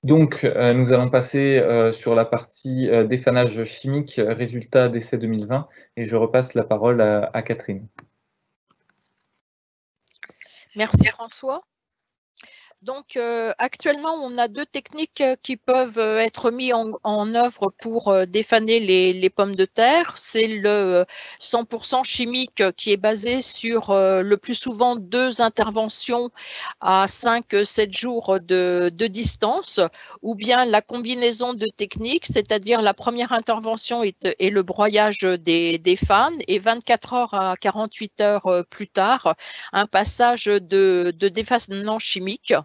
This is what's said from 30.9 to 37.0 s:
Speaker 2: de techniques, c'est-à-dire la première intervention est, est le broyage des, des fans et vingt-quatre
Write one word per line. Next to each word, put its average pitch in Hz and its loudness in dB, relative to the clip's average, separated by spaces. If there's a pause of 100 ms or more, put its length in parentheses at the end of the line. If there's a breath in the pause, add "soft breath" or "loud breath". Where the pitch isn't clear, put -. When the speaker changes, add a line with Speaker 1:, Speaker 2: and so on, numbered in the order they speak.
Speaker 2:
de 220 -4
techniques, 226 -4
c'est-à-dire 214 0
la 202 2
première 240 -4
intervention 226 -4
est, 196 -4 (120)
est 185 2
le 202 0
broyage 208 0
des, 170 0
des 180 2
fans 226 2 (180)
et 196 0
vingt-quatre 233 -2